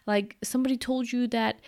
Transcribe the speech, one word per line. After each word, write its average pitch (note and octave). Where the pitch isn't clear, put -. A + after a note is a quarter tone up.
like, G#3
somebody C4
told B3+
you B3
that A3+